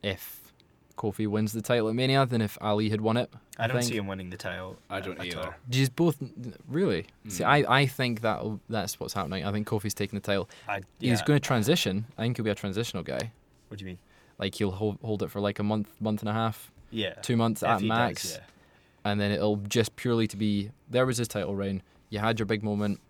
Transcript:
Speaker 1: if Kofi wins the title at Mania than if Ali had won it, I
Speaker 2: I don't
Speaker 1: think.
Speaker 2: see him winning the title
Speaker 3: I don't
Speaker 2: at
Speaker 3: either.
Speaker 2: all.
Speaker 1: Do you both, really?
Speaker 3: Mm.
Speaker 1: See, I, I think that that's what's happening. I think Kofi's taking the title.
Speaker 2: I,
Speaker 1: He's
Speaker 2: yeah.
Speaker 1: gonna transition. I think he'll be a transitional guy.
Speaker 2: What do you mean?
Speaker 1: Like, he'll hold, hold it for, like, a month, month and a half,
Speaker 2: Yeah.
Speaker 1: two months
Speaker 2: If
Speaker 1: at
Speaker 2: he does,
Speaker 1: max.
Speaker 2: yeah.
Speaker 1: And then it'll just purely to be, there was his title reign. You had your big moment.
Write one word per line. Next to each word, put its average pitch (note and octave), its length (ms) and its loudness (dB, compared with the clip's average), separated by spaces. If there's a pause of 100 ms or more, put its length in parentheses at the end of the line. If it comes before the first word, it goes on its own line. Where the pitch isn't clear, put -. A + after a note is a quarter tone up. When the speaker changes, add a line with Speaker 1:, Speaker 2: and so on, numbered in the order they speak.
Speaker 1:
if - 500 -6 (460)
Kofi G#2+ 300 -2
wins G#2+ 240 2
the A2+ 100 -4
title A2 280 2
at A2+ 60 -2
Mania C3 300 4
than A#2+ 160 2
if G#2+ 200 -2
Ali G#2+ 280 2
had G#2+ 120 0
won A2 160 2
it, B2 120 0 (300)
I A2+ 60 0
Speaker 2:
I - 20 0
don't B2 100 0
Speaker 1:
think. A#2+ 140 0
Speaker 2:
see A2+ 60 -2
him G2 100 -4
winning F#2+ 240 -8
the F2+ 60 -12
title F#2 400 -8 (120)
Speaker 3:
I G2 100 -4
don't F#2 200 -8
Speaker 2:
at F2+ 80 -6
Speaker 3:
either. E2+ 140 -6
Speaker 2:
all. - 120 -6 (160)
Speaker 1:
Do B2+ 100 2
you C3+ 100 4
both, E3 280 2 (500)
really? B2+ 380 0 (220)
Speaker 3:
Mm. G#2 40 -10
Speaker 1:
See, F2 120 -4
I, C3+ 380 6
I C#3 40 6
think B2 360 -2
that G#2+ 200 0 (260)
that's G#2 320 -4
what's - 140 -8
happening. F#2 320 -2
I G2+ 60 0
think G#2+ 160 -2
Kofi's G#2+ 260 -2
taking G2+ 240 -4
the F#2+ 80 -6
title. G2 240 0 (180)
Speaker 2:
I, G2+ 100 -4 (220)
Speaker 1:
He's A#2+ 200 4
Speaker 2:
yeah. - 60 -2
Speaker 1:
gonna D3 140 6
transition. G#2+ 680 2 (120)
I A2 60 -2
think A#2+ 140 0
he'll A2 80 -2
be G#2+ 60 2
a G2 40 2
transitional G2 480 -4
guy. D#2+ 280 -4 (360)
Speaker 2:
What G2+ 100 -14
do G2 80 -12
you F#2 40 -10
mean? F2 100 -12 (400)
Speaker 1:
Like, G2 160 -2
he'll G2+ 160 2
hold, G2+ 320 -2
hold G#2+ 200 -2
it E2+ 60 -4
for, G2+ 100 -6
like, G2+ 200 0
a G#2 40 0
month, G#2+ 260 0 (100)
month G#2+ 220 0
and G#2 80 -2
a G#2 40 0
half, A2+ 380 -2 (200)
Speaker 2:
Yeah. G#2 300 -2
Speaker 1:
two B2 160 0
months A#2 260 2
Speaker 2:
If - 60 2
Speaker 1:
at G#2 120 4
Speaker 2:
he A2 60 0
does, A2+ 100 2
Speaker 1:
max. - 420 0
Speaker 2:
yeah. - 40 -16 (600)
Speaker 1:
And G#2 180 0
then G2+ 100 2
it'll G#2 260 2
just G2+ 380 0
purely A2+ 320 2
to G2 100 -6
be, G#2 340 0 (180)
there B2 160 4
was B2 120 0
his A#2+ 100 0
title G2 280 -2
reign. G2 260 -2 (280)
You G#2+ 100 -4
had A2 200 2
your G#2+ 60 2
big G#2+ 180 0
moment. G#2 460 0